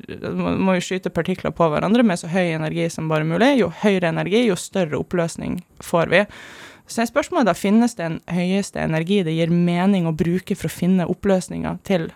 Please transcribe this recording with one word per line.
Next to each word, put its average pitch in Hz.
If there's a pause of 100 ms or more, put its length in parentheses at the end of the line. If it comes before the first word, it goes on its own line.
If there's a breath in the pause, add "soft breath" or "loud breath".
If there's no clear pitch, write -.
(320)
må, 175
må 190
vi 175
skyte 185
partikler 175
på 170
hverandre 175
med 175
så 175
høy 175
energi 160
som 160
bare 156
mulig. 226
Jo 170 (100)
høyere 185
energi, 170
jo 180
større 165
oppløsning 170 (200)
får 165
vi. 190 (640 loud breath)
Så -
er 233
spørsmålet 302
da, 170
finnes 226
det 170
en 165
høyeste 180
energi 165
det 156
gir 165
mening 175
å 160
bruke 175
for -
å -
finne 180
oppløsninger 180
til 170